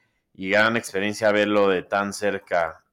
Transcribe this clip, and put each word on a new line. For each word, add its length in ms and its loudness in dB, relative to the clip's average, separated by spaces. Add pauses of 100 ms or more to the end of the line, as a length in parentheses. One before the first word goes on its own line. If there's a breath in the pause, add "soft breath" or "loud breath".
(340)
Y 160 -8
gran 280 2
experiencia 540 -2
verlo 360 2
de 160 2
tan 300 -2
cerca 800 -4